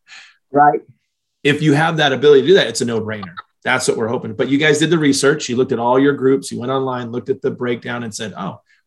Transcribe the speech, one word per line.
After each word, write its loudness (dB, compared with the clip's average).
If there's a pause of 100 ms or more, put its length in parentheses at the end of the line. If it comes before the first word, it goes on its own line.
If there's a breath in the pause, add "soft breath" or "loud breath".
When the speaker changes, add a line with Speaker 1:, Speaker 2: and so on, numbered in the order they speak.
(520 loud breath)
Speaker 1:
Right. 4 (600)
Speaker 2:
If 0
you 4
have 0
that 2
ability 6
to -2
do 6
that, 4
it's -6
a -2
no-brainer. -6 (280)
That's -2
what 0
we're -4
hoping. -6
But -4
you 0
guys 2
did 0
the 2
research. 0
You -4
looked 0
at -2
all 2
your 4
groups. 0
You -8
went -6
online, -4
looked -8
at -4
the -2
breakdown -6
and -10
said, -10
"Oh, -10 (260)